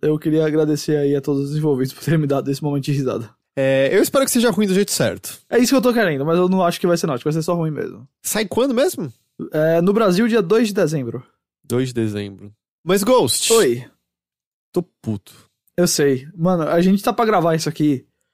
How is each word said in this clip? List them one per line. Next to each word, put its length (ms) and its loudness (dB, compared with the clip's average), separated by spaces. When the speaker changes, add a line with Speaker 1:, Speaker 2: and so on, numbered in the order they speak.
Speaker 1:
eu 120 0
queria 260 0
agradecer 520 0
aí 180 0
a 60 -2
todos 280 -2
os 80 -4
envolvidos 360 0
por 100 -18
terem 160 2
me 80 -2
dado 240 -2
esse 100 -6
momento 220 -2
de 80 -4
risada. 360 -4
Speaker 2:
É, 340 2
eu 120 4
espero 200 2
que 60 -4
seja 220 2
ruim 160 0
do 80 0
jeito 160 0
certo. 480 -4
Speaker 1:
É 80 0
isso 140 2
que 40 4
eu 60 4
tô 100 2
querendo, 340 0
mas 120 2
eu 100 4
não 160 2
acho 160 0
que 60 -4
vai 100 4
ser 120 -2
não, 80 -2
acho 60 -6
que 60 -6
vai 60 0
ser 80 -2
só 140 -2
ruim 160 -2
mesmo. 360 -10
Speaker 2:
Sai 240 -4
quando 280 0
mesmo? 380 -2
Speaker 1:
É, 300 2
no 100 2
Brasil, 360 2
dia 160 2
dois 240 2
de 80 -4
dezembro. 480 -2
Speaker 2:
Dois 240 -2
de 80 -10
dezembro. 560 -6
Mas, 180 0
Ghost, 480 2
Speaker 1:
Oi. 320 2
Speaker 2:
tô 120 -2
puto. 320 -8
Speaker 1:
Eu 120 2
sei. 400 0
Mano, 260 0
a 180 0
gente 200 2
tá 100 -2
pra 140 0
gravar 300 2
isso 120 -2
aqui. 380 -2